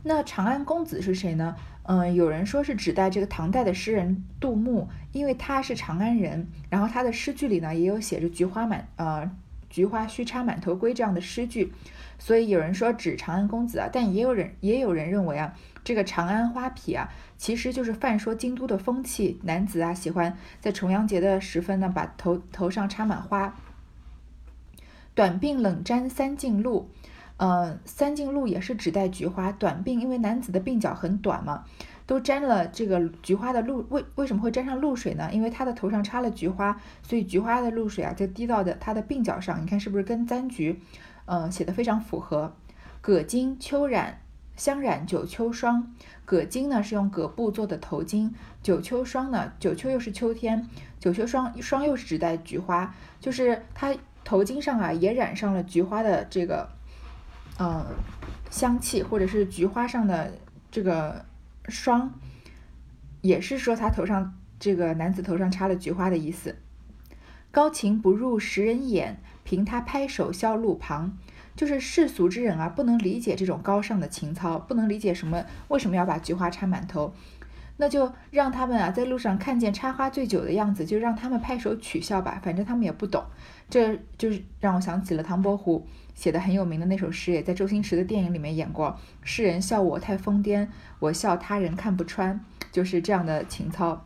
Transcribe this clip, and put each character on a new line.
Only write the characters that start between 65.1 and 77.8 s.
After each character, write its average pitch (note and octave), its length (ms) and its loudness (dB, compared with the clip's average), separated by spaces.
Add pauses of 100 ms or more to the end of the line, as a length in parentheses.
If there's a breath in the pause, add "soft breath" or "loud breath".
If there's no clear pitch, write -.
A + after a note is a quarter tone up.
子 F#3 100 -2
头 F3+ 160 0
上 F#3 120 2
插 F#3+ 160 0
了 F#3+ 80 2
菊 F3 160 -4
花 F#3 200 2
的 E3+ 80 2
意 D#3 120 -2
思。 - 260 -10 (920 loud breath)
“高 D4+ 200 6
晴 G#3+ 300 2
不 F#3+ 120 6
入 A#3 260 2
时 G3+ 260 0
人 B3 240 0
眼， C#3 320 0 (220 loud breath)
凭 F#3+ 220 0
他 A#3 160 0
拍 C#4 260 -2
手 F#3+ 240 -2
笑 A3 240 0
路 G#3+ 220 2
旁。” E3+ 400 -6 (400 loud breath)
就 D4+ 100 0
是 C#4 140 0
世 D4+ 260 4
俗 F3+ 220 2
之 A3 140 0
人 F#3+ 160 2
啊， D#3+ 100 -2
不 C#4+ 160 -2
能 A#3 140 6
理 G3+ 200 0
解 A3+ 160 0
这 F#3 100 0
种 F3+ 180 0
高 G3+ 200 2
尚 G#3 160 0
的 D3 100 0
情 D3+ 260 -6
操， F3 240 -2
不 - 160 -4
能 A3 140 2
理 G#3 100 0
解 G#3 140 2
什 F3+ 140 -4
么， E3+ 180 -2 (240 loud breath)
为 C#4+ 100 2
什 G3+ 120 2
么 F#3 60 2
要 F3 100 4
把 E3 120 0
菊 - 140 -4
花 F3+ 160 0
插 F3+ 180 -2
满 F3+ 200 0
头。 D3+ 260 -2 (640 loud breath)
那 C#4+ 120 2